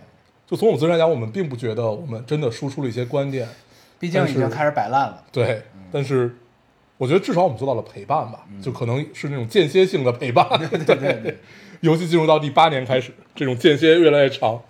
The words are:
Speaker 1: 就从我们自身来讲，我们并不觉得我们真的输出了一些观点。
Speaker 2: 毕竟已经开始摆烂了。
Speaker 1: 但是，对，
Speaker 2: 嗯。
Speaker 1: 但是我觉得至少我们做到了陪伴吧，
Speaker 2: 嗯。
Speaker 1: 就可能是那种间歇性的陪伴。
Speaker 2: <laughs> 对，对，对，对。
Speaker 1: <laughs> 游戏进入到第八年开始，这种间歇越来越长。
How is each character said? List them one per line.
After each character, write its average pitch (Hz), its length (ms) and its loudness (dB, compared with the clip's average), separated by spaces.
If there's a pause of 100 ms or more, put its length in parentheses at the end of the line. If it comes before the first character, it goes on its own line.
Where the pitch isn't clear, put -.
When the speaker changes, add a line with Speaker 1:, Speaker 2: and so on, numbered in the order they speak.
(460)
Speaker 1:
就 - 100 -6
从 208 120 0
我 220 60 4
们 127 60 -2
自 151 60 0
身 175 80 2
来 165 40 2
讲， 160 120 4
我 160 60 0
们 113 160 -6
并 180 180 -4
不 127 80 -10
觉 117 180 -6
得 113 160 -2
我 165 140 -8
们 113 200 -10
真 151 140 -4
的 139 100 -2
输 135 200 -6
出 143 140 -8
了 131 40 -4
一 117 40 -6
些 123 120 -4
观 139 260 -4
点。 123 200 -6 (500)
Speaker 2:
毕 175 80 -6
竟 175 220 2
已 139 40 -6
经 120 140 0
开 123 160 -4
始 147 60 2
摆 117 200 -2
烂 131 180 0
了。 92 160 -16 (100)
Speaker 1:
但 123 100 0
是， 123 100 0
对， 107 100 -10 (100)
Speaker 2:
嗯。 - 80 -20 (100)
Speaker 1:
但 135 140 -4
是 123 320 -2 (640)
我 131 80 -2
觉 143 80 2
得 196 40 2
至 226 140 -4
少 175 100 2
我 180 60 2
们 117 80 -8
做 131 80 -8
到 135 80 -2
了 113 80 -4
陪 - 240 -16
伴 127 260 -2
吧， - 200 -18
Speaker 2:
嗯。 101 100 -18
Speaker 1:
就 110 100 -8
可 117 140 -6
能 127 260 -2
是 - 180 -10
那 143 60 -6
种 117 120 -6
间 165 200 2
歇 185 160 4
性 185 200 0
的 123 80 2
陪 123 200 -4
伴。 151 220 4
Speaker 2:
<laughs> 160 160 0
对， - 160 -4
对， - 100 4
对， 139 180 -2 (100)
对。 - 140 -8 (200)
Speaker 1:
<laughs> - 240 -20
游 160 140 4
戏 170 120 -4
进 170 100 2
入 156 100 2
到 156 100 6
第 147 100 -4
八 160 220 4
年 131 160 -2
开 131 160 0
始， - 100 -10 (220)
这 - 100 -8
种 127 140 -2
间 147 180 6
歇 160 240 6
越 160 120 6
来 147 80 6
越 135 100 6
长。 117 400 -2